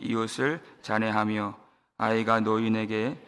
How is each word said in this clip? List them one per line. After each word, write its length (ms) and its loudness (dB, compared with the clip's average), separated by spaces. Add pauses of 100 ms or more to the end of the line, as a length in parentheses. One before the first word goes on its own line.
이웃을 600 -2 (200)
잔해하며 720 0 (400)
아이가 440 2
노인에게 880 0